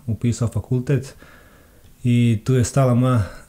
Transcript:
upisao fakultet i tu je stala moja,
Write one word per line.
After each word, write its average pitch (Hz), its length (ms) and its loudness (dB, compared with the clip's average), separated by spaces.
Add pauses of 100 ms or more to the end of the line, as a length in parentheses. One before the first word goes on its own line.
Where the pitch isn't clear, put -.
upisao 117 400 -2
fakultet 127 680 -4 (880)
i 120 420 2
tu 131 80 2
je 127 100 2
stala 131 300 2
moja, 127 220 2 (340)